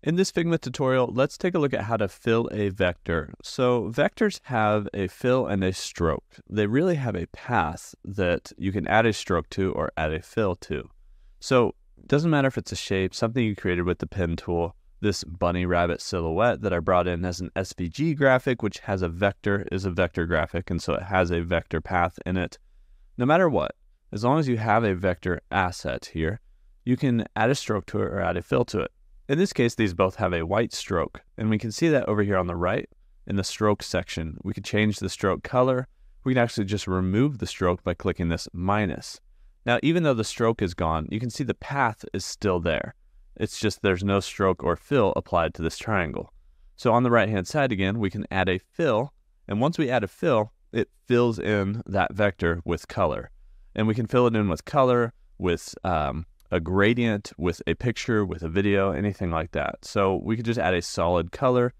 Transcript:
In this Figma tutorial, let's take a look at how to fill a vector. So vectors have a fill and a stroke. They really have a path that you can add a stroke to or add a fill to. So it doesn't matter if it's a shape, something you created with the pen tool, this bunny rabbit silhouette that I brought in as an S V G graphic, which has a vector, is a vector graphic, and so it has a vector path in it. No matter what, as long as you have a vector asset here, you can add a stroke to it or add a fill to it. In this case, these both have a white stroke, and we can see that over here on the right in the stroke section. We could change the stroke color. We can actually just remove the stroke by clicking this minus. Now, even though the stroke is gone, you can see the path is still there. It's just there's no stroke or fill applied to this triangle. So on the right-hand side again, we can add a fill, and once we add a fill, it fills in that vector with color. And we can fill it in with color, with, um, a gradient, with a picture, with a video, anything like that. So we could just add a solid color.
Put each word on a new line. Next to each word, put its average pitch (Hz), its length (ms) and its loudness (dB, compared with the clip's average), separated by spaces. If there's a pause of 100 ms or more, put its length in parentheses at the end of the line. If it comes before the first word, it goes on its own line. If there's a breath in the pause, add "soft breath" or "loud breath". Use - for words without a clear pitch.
In 165 120 0
this 190 180 0
Figma 170 260 0
tutorial, 131 540 0
let's 131 240 0
take 180 180 -2
a 175 40 2
look 143 140 0
at 107 120 -2
how 113 100 -2
to 101 140 0
fill 117 420 0
a 104 180 0
vector. 87 720 0
So 123 480 0
vectors 190 540 0
have 107 500 2
a 95 140 -2
fill 123 400 0
and 95 160 0
a 92 80 2
stroke. - 640 -4 (140)
They 104 180 2
really 160 280 2
have 123 200 -2
a 87 120 -4
path - 760 -4
that 95 540 -2
you 95 160 -2
can 101 140 -2
add 113 180 4
a 110 80 4
stroke 85 380 -2
to 95 200 0
or - 240 -2
add 78 180 -2
a 80 80 -4
fill 98 340 -2
to. - 340 -8 (500)
So 123 360 4 (220)
it - 100 -20
doesn't 160 240 4
matter 139 180 4
if - 80 -6
it's - 160 -8
a - 20 -6
shape, 95 400 -2
something 117 300 0
you 104 100 0
created 90 280 0
with 87 160 0
the - 80 -6
pen 85 280 -2
tool, 85 400 -2 (240)
this 104 240 -2
bunny 87 420 0
rabbit 87 360 0
silhouette 87 600 0
that 98 120 0
I 85 60 0
brought 87 280 2
in 87 160 -2
as 90 160 -4
an 92 160 -8
S 95 180 -6
V 87 140 -6
G 147 260 -2
graphic, 131 480 2
which 104 180 -4
has 98 220 -4
a 87 80 0
vector, 98 640 0
is 95 140 -4
a 95 60 -2
vector 85 340 0
graphic, 85 440 -2
and 85 120 -2
so - 140 -2
it - 80 -4
has 90 280 2
a 85 100 0
vector 85 380 -2
path 87 460 -2
in 92 100 -2
it. 90 220 -4 (600)
No 120 80 0
matter 165 220 6
what, 98 280 0 (360)
as 101 120 -6
long 131 160 4
as 147 80 0
you 123 100 2
have 110 260 2
a 101 120 2
vector 90 540 0
asset 85 640 -2
here, 80 280 -2 (420)
you 123 140 2
can 120 280 2 (100)
add 110 140 2
a 143 60 2
stroke 104 320 -4
to 107 140 -2
it 98 60 0
or 98 120 -4
add 87 160 0
a 87 60 -2
fill 123 240 0
to - 140 -4
it. - 120 -4 (380)
In 143 80 2
this 196 160 0
case, 117 220 2
these 101 180 0
both 95 220 0
have 90 180 0
a 82 120 -2
white 104 280 -2
stroke, - 480 -4 (160)
and 110 120 -2
we 110 80 2
can 110 140 -4
see 165 180 0
that 143 180 2
over 104 160 2
here 101 140 2
on 90 100 2
the 85 100 -4
right 90 320 -2 (360)
in 101 100 -4
the 98 80 0
stroke 104 380 0
section. 80 600 -4
We 98 100 -6
could 98 120 -10
change 107 340 0
the 95 100 -4
stroke - 340 0
color. 127 440 0 (360)
We 131 100 0
can 127 100 4
actually 113 220 -2
just 98 220 -4
remove 98 520 2
the 90 80 0
stroke 87 360 0
by 87 100 -2
clicking 87 360 -2
this 82 240 -2
minus. 95 640 -2 (460)
Now, 120 160 2
even 165 220 2
though 143 100 4
the 110 120 0
stroke 117 360 0
is 90 120 -2
gone, 80 360 -2
you 107 120 -4
can 123 80 -6
see 143 140 -6
the 117 100 -2
path 131 500 -4 (100)
is 98 120 -6
still 90 340 0
there. 85 360 -2 (420)
It's - 220 -4
just - 220 -2
there's 95 220 2
no 98 160 4
stroke 95 420 0
or 82 140 0
fill 120 400 2
applied 82 400 0
to - 60 -8
this 80 160 -2
triangle. 87 560 -4 (420)
So - 180 0
on 120 100 4
the 127 60 2
right-hand 107 380 2
side 139 240 0
again, 98 280 0
we 101 100 0
can 104 200 -8
add 95 200 0
a 92 100 0
fill, 135 540 -2 (340)
and 104 140 -2
once 156 160 0
we 143 120 0
add 120 140 2
a 95 40 -4
fill, 117 440 0 (220)
it 113 160 0 (180)
fills 120 320 2
in 104 460 0
that 95 280 0
vector 90 520 0
with 85 240 -4
color. 82 420 -2 (420)
And 110 140 0
we 110 80 2
can 117 100 -2
fill 123 220 4
it 113 80 2
in 104 140 2
with 80 160 -2
color, 123 480 2 (240)
with, 87 360 -2 (120)
um, 78 400 -2 (260)
a 92 80 2
gradient, 104 800 2
with 85 260 -2
a 82 80 0
picture, 113 500 0
with 82 200 -6
a 82 60 -4
video, 98 420 2
anything 95 400 -2
like 80 220 -4
that. - 300 -4
So 98 340 2
we 110 180 -2
could 113 100 -6
just 117 140 -2
add 90 160 2
a 87 80 0
solid 87 480 0
color. 123 480 0